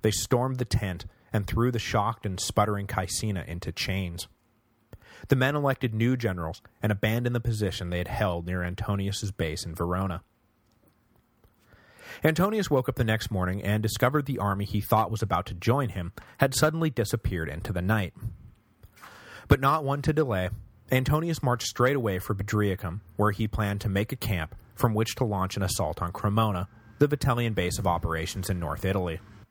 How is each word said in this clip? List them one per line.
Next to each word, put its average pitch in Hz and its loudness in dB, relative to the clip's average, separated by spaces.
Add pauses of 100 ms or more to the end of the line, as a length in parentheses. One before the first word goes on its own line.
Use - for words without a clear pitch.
they 110 4
stormed 127 0
the 123 0
tent 90 0 (260)
and 101 0
threw 120 2
the 117 -2
shocked 110 0
and 92 -4
sputtering 104 2
Caecina 95 -4
into 85 -6
chains. 92 -4 (1000)
The 139 6
men 131 2
elected 131 0
new 120 2
generals 90 -2 (220)
and 107 2
abandoned 117 0
the 120 0
position 104 -2
they 87 -2
had 90 -4
held 87 0
near 90 -2
Antonius's 101 -4
base 80 -4
in 82 -8
Verona. 87 -2 (2000)
Antonius 185 2
woke 131 4
up - -4
the 120 2
next 110 0
morning 92 0
and 107 2
discovered 131 2
the 139 -4
army 101 0
he 104 -2
thought 107 4
was 107 -2
about 90 0
to - -8
join 117 2
him 90 -6 (260)
had 135 2
suddenly 160 2
disappeared 92 -2
into 78 -6
the 90 -2
night. 95 0 (1400)
But 139 6
not 143 2
one 139 0
to 156 2
delay, 110 2 (400)
Antonius 151 2
marched 123 2
straight 131 2
away 107 0
for 104 -4
Bedriacum, 101 0 (160)
where 104 4
he 107 -2
planned 101 -2
to - 0
make 101 0
a 131 -6
camp 82 -2 (200)
from 117 4
which 110 0
to 131 0
launch 95 -2
an 98 -2
assault 85 -2
on 87 -4
Cremona, 104 0 (300)
the 147 6
Vitellian 120 2
base 90 0
of 95 -2
operations 82 -2
in 90 -2
North 78 -6
Italy. 92 -2 (300)